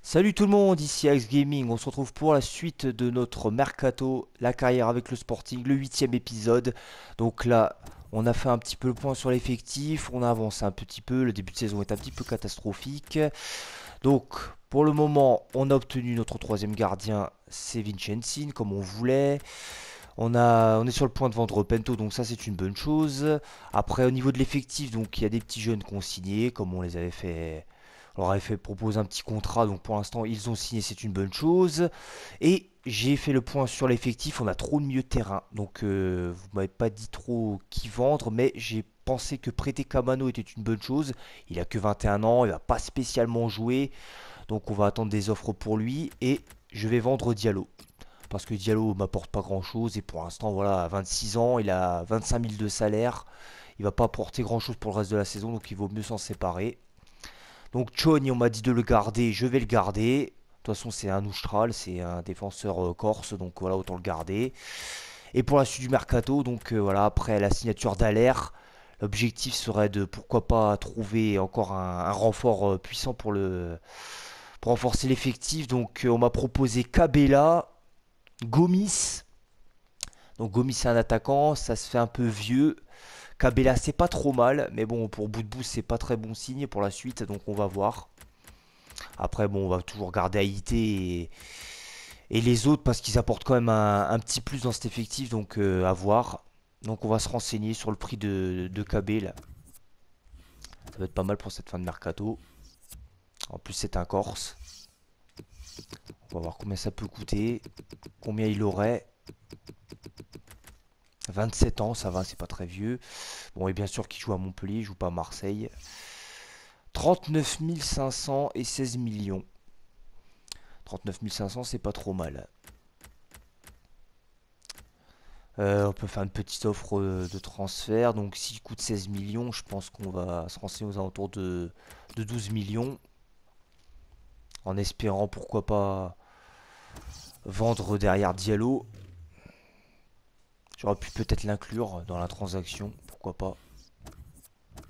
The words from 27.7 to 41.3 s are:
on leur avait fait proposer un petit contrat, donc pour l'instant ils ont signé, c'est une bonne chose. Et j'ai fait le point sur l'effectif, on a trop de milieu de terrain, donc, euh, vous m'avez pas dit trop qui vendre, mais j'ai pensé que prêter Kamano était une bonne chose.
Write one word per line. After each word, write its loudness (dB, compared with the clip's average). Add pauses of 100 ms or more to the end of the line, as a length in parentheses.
on -2
leur 2
avait 2
fait -4
proposer -2
un 0
petit -8
contrat, 0
donc -2
pour -4
l'instant -4
ils -4
ont 0
signé, -4
c'est -8
une -4
bonne -2
chose. 4 (520)
Et 4 (160)
j'ai 2
fait -2
le 6
point 0
sur 0
l'effectif, 0
on 2
a 0
trop 0
de -2
milieu 0
de -8
terrain, -2 (100)
donc, -6
euh, 0
vous -18
m'avez -2
pas 0
dit -8
trop -4
qui -2
vendre, 2
mais 4
j'ai -4 (220)
pensé -2
que -6
prêter -4
Kamano 0
était -2
une -12
bonne 0
chose. -2 (340)